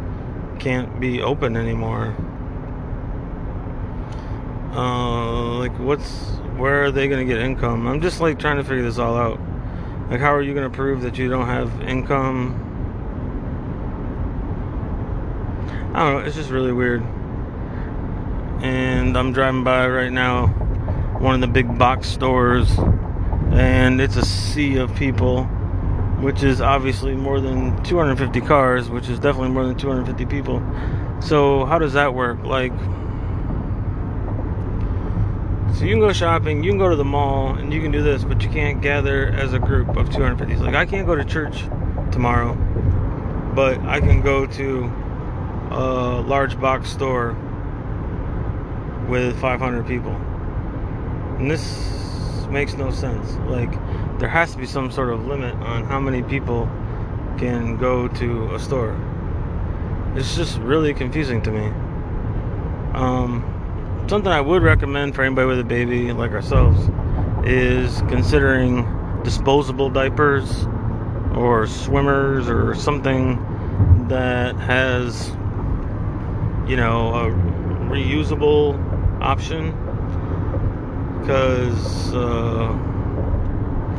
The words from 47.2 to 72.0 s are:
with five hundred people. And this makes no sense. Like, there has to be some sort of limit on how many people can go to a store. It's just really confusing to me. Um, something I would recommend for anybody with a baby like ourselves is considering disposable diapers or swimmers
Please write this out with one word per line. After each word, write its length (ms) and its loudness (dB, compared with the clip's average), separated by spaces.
with 320 0
five 180 0
hundred 300 -2
people. 240 -2
And 100 0
this 1040 -4
makes 240 -2
no 160 -2
sense. 460 -4
Like, 240 -2
there 100 -2
has 240 0
to 60 -8
be 80 -6
some 240 -4
sort 200 -2
of 180 -4
limit 260 -4
on 300 -4
how 160 -2
many 240 0
people 440 -2
can 380 -2
go 320 0
to 440 -2
a 60 -4
store. 380 -2
It's 180 -2
just 240 -2
really 340 2
confusing 500 -2
to 100 -2
me. 140 -2
Um, 520 0
something 240 2
I 80 4
would 240 4
recommend 500 2
for 80 0
anybody 240 2
with 140 2
a 40 -2
baby 480 0
like 200 -2
ourselves 580 6
is 640 2
considering 760 4
disposable 680 2
diapers 760 2
or 320 4
swimmers 800 2